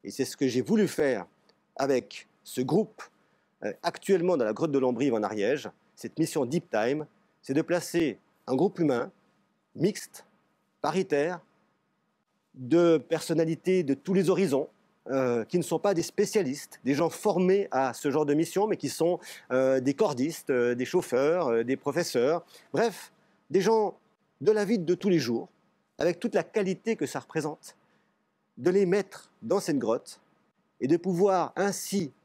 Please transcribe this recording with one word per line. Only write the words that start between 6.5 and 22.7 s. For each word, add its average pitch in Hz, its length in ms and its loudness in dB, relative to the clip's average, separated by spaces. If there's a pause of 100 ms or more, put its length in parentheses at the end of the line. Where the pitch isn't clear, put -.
Time, 131 360 0 (360)
c'est 135 120 -8
de 156 80 2
placer 165 580 -2 (260)
un 127 100 -2
groupe 175 240 0
humain, 143 320 0 (640)
mixte, - 500 -4 (560)
paritaire, 165 580 0 (1120)
de 160 440 4
personnalités 165 840 0
de 139 100 0
tous 185 200 -4
les 185 160 4
horizons, 151 380 2 (420)
euh, 123 360 0
qui - 120 -4
ne 165 60 0
sont 160 160 -2
pas 202 140 2
des 165 80 0
spécialistes, 170 840 -4
des 135 120 0
gens 160 140 0
formés 190 600 0
à 127 220 0
ce - 180 -2
genre 151 140 2
de 143 80 0
mission, 165 340 0
mais 190 100 -2
qui 139 120 -6
sont, 165 300 0 (320)
euh, 131 280 2
des 135 140 0
cordistes, 151 560 -2
euh, 123 260 2
des 123 100 -4
chauffeurs, 160 640 0
euh, 117 160 2
des 127 140 -2
professeurs, 147 680 -2 (300)